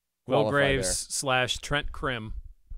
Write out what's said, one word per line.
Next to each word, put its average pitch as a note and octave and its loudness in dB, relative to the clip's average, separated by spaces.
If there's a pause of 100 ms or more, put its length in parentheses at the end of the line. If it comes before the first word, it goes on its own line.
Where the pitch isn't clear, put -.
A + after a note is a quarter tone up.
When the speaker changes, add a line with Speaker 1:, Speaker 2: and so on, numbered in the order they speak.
(260)
Speaker 1:
Will C3 4
Speaker 2:
qualify A2 2
Speaker 1:
Graves C#3 4
Speaker 2:
there." - -4
Speaker 1:
slash B2+ 2
Trent - -2
Krim, A#2 -6 (420)